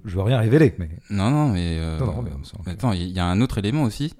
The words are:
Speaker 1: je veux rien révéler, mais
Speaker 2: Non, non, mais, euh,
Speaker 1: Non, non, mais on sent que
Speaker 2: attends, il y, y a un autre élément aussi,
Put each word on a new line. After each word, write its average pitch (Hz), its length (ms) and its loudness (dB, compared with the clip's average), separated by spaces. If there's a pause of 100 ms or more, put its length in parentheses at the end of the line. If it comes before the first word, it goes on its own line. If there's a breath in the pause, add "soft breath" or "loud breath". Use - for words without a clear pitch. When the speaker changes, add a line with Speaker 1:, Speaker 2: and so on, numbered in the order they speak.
Speaker 1:
je 92 100 -6
veux 95 60 0
rien 120 160 2
révéler, 117 400 6
mais 82 120 -4 (200)
Speaker 2:
Non, 101 220 2
non, 151 180 2
mais, 87 300 0
euh, 80 180 -4
Speaker 1:
Non, 101 100 0
non, 78 140 -4
mais - 80 -6 (100)
on 67 40 -10
sent - 200 -18
que 87 60 -10
Speaker 2:
attends, 107 220 -2
il 90 100 -2
y, 90 120 -4
y 92 60 -2
a 90 60 2
un 90 160 2
autre - 160 0
élément 113 260 0
aussi, 139 360 -2